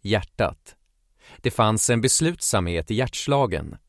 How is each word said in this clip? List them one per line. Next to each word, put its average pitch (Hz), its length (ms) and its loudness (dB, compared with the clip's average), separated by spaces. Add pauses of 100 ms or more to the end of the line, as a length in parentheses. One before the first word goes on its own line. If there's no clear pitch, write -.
hjärtat. - 720 -2 (600)
Det - 140 -2
fanns 110 380 2
en 117 120 2
beslutsamhet 104 880 0
i 107 40 -2
hjärtslagen 123 800 -2 (100)